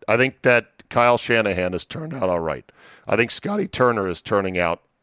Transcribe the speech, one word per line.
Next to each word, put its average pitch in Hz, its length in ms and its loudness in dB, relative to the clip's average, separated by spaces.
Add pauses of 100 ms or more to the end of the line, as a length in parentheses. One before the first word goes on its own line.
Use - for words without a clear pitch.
I 110 80 4
think 131 260 0
that 120 260 4 (200)
Kyle 120 300 4
Shanahan 95 540 0
has 87 120 -6
turned 156 300 -12
out 107 140 -2
all 87 120 0
right. 78 300 -6 (360)
I 104 100 -2
think 117 140 0
Scotty - 380 -4
Turner 117 400 0
is 85 140 -6
turning 95 360 -2
out 87 240 -2 (200)